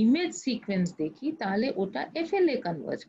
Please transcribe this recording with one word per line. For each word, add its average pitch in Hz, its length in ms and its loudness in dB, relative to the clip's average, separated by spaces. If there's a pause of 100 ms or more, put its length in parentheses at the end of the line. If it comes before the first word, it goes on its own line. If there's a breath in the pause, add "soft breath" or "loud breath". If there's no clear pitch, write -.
image 320 280 4 (140)
sequence 196 400 0 (160)
দেখি, 156 260 -4 (120)
তাহলে 208 260 0 (160)
ওটা 196 200 -4 (200)
এফ 330 160 -6
এল 370 160 6
এ - 20 0 (100)
converge 147 420 -6